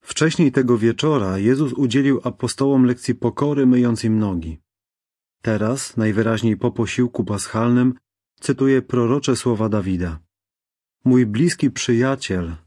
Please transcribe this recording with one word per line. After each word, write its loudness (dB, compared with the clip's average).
Wcześniej 0
tego 2
wieczora 0
Jezus 0
udzielił 0
apostołom 0
lekcji -2
pokory, -2
myjąc 2
im 0
nogi. -4
Teraz, -2
najwyraźniej 0
po -2
posiłku -2
paschalnym, 0
cytuje 2
prorocze 0
słowa -2
Dawida. -2
„Mój 4
bliski 0
przyjaciel -2